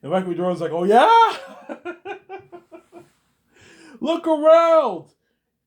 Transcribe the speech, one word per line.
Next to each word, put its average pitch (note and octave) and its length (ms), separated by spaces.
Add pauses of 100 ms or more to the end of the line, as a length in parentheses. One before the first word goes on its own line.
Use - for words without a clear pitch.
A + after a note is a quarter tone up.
And C#3 100
Michael F#3 180
B. F3 60
Jordan's F3 240
like, D#3 120
Oh, E3+ 120
yeah? G4 520 (320)
<laughs> - 160 (2250)
Look E4 260
around. D#4+ 800 (600)